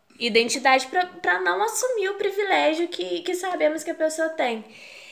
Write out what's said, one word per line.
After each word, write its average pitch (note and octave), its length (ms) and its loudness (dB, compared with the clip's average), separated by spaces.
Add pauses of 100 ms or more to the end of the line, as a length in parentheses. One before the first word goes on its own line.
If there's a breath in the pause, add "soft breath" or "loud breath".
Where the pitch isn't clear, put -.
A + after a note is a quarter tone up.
(180)
identidade B3 720 2
pra, F4+ 180 0
pra F4+ 340 -2
não F#4 220 2
assumir A4+ 460 0
o G4+ 60 -2
privilégio F4+ 760 0
que, F4 320 -6
que F4+ 160 -4
sabemos D#4+ 480 -2
que E4+ 80 -6
a - 20 -4
pessoa D#4+ 360 -2
tem. B3+ 340 -2 (480 loud breath)